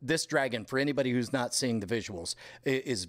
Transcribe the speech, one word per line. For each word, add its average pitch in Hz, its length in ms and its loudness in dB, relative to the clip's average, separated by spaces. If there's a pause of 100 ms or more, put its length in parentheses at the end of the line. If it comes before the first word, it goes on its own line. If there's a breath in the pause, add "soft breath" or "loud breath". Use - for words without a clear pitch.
this 156 260 0
dragon, 123 380 0
for 131 140 -2
anybody 139 320 2
who's 123 220 2
not 123 200 0
seeing 117 280 2
the 98 60 -4
visuals, 95 500 -4 (280 loud breath)
i-, 139 60 2
is, 127 380 0